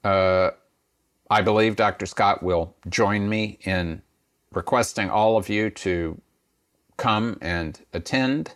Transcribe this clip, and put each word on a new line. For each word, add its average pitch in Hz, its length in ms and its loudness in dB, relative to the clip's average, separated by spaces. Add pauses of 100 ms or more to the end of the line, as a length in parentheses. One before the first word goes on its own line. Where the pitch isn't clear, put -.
uh, 92 480 2 (760)
I 107 140 4
believe 107 320 4
Doctor 101 320 0
Scott - 360 0
will 87 340 -2 (120)
join 101 400 0
me 107 340 -4
in 90 400 -4 (500)
requesting - 580 0
all 110 260 4
of 101 120 0
you 107 220 0
to 85 500 -4 (760)
come 113 440 0
and 85 400 -6 (120)
attend 131 640 -4